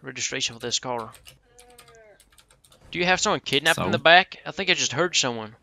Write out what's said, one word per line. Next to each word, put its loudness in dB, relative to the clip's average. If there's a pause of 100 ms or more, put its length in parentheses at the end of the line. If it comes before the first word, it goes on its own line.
registration -6
for -18
this -6
car. -6 (1800)
Do -8
you -2
have 2
someone 0
kidnapped 2
in 0
the 0
back? 6 (100)
I -10
think -6
I 6
just -2
heard 0
someone. -4